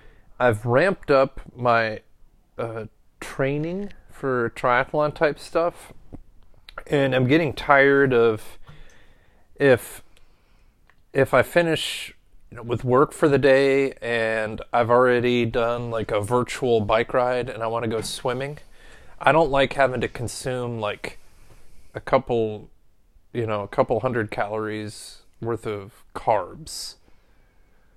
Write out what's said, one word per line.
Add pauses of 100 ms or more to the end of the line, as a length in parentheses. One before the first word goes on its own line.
(400)
I've
ramped
up (140)
my, (580)
uh, (340)
training (200)
for
triathlon
type
stuff, (920)
and
I'm
getting
tired
of (960)
if, (1080)
if
I
finish, (380)
you
know,
with
work
for
the
day
and (100)
I've
already
done,
like,
a
virtual
bike
ride
and
I
wanna
go
swimming, (600)
I
don't
like
having
to
consume,
like, (800)
a
couple, (640)
you
know,
a
couple
hundred
calories (180)
worth
of (120)
carbs. (1000)